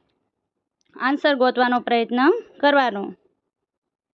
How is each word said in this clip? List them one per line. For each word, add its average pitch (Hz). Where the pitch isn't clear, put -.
આન્સર 285
ગોતવાનો 247
પ્રયત્ન 233
કરવાનો. 240